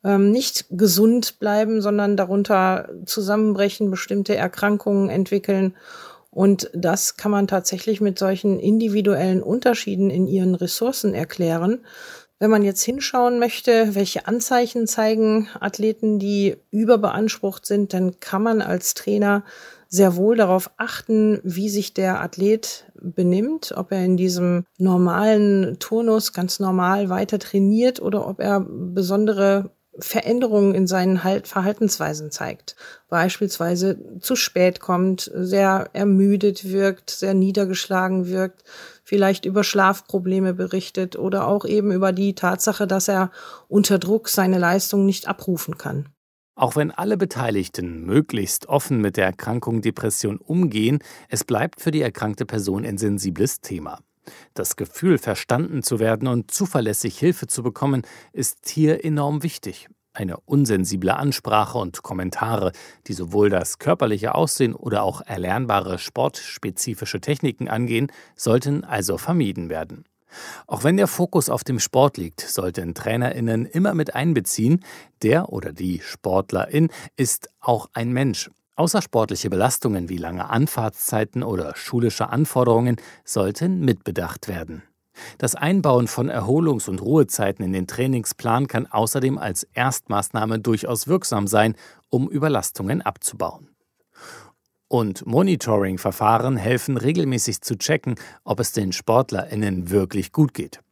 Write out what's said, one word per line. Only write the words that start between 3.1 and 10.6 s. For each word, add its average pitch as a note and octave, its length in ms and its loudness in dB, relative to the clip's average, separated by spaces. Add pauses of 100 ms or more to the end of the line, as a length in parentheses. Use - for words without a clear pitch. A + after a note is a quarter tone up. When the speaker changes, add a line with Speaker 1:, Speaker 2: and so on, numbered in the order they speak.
Speaker 1:
bestimmte G3 460 -2
Erkrankungen G3+ 720 0
entwickeln. F#3+ 640 0 (560)
Und G3 440 2
das F3 420 0
kann G#3 160 -2
man G3+ 160 2
tatsächlich G3 520 -2
mit G3 180 0
solchen G3 420 0
individuellen G3 840 2
Unterschieden G3+ 680 0
in F3+ 160 2
ihren F#3 280 2
Ressourcen G3 600 0